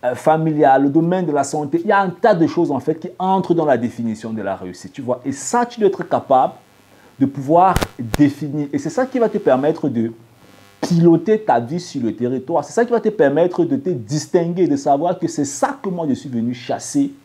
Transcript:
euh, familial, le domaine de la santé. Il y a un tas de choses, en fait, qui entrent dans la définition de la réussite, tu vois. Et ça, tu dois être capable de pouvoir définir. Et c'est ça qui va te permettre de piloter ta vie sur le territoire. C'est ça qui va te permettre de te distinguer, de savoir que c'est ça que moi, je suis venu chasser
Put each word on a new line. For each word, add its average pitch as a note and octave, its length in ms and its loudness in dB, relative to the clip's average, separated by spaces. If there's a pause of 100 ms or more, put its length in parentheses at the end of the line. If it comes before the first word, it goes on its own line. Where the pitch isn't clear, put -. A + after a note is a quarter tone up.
euh, B2 120 -2
familial, D3+ 680 2
le C#3 60 2
domaine E3+ 360 2
de D#3 60 -4
la C#3+ 140 0
santé. D#3 360 -4
Il F#3 60 -6
y G#3+ 60 4
a G3 80 4
un F#3+ 80 0
tas G#3+ 240 2
de E3 120 4
choses, E3 260 0
en C3 100 -2
fait, - 140 -2
qui - 220 -12
entrent F#3 360 0
dans E3 120 2
la C3+ 120 4
définition A2+ 560 -6
de A2 80 -8
la F#2+ 140 -4
réussite, F2+ 360 -14
tu - 100 -14
vois. A#2+ 220 -4
Et C#3 80 -4
ça, A#3 340 -2
tu A#3 140 -16
dois G#3 80 4
être F#3+ 160 0
capable - 500 2 (680)
de C3+ 80 4
pouvoir E3+ 480 4 (420)
définir. D3 560 0
Et C#3+ 60 -2
c'est D#3 100 -6
ça A#3+ 160 -2
qui B3+ 140 -4
va A3 100 2
te A3 80 -4
permettre D3 500 2
de A#2 240 -2 (720)
piloter E3+ 580 4
ta C3 200 2
vie B2+ 200 -6
sur D3 220 -8
le A2+ 120 -2
territoire. C3 520 -2
C'est - 80 -18
ça A#3 100 2
qui A#3+ 80 -2
va A#3 80 2
te A3 100 0
permettre E3+ 540 2
de C#3 140 0
te F#3 140 -4
distinguer, E3 760 -2
de C#3+ 80 2
savoir D3+ 440 0
que E3 80 -4
c'est D3+ 180 -4
ça - 360 -4
que G#3 60 -8
moi, E3+ 220 -4
je B2 60 2
suis D3 140 -14
venu A#2+ 240 -4
chasser C#3 600 -4 (120)